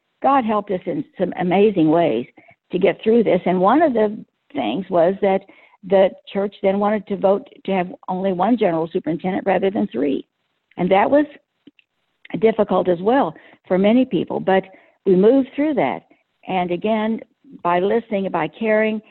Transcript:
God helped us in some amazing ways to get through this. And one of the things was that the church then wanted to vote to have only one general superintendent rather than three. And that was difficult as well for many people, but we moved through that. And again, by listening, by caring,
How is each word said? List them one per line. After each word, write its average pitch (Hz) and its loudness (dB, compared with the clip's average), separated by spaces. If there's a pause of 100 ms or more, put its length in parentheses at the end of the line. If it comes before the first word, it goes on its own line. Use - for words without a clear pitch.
(220)
God 269 2
helped 208 -4
us 180 -4
in 156 -6 (160)
some 180 -2
amazing 185 2
ways 151 2 (460)
to 185 -4
get 180 0
through 220 4
this. 180 0
And 180 0
one 233 4
of 302 2
the 214 -2 (300)
things 208 -4
was 180 2
that 190 0 (420)
the 190 4 (220)
church 202 -6
then 196 2
wanted 208 -2
to 202 -6
vote 196 0 (180)
to 190 -4
have 185 -2 (160)
only 185 -4
one 202 0
general 170 -2
superintendent 185 -4
rather 190 0
than 208 -2
three. 233 -4 (500)
And 180 -2
that 196 2
was 294 2 (1120)
difficult 202 0
as 170 0
well 214 0 (340)
for 185 0
many 220 4
people, 156 -4
but 185 0 (420)
we 196 4
moved 247 4
through 294 -2
that. 131 -2 (440)
And 180 -4
again, 214 -2 (440)
by 175 0
listening, 202 -2
by 165 -4
caring, 214 -2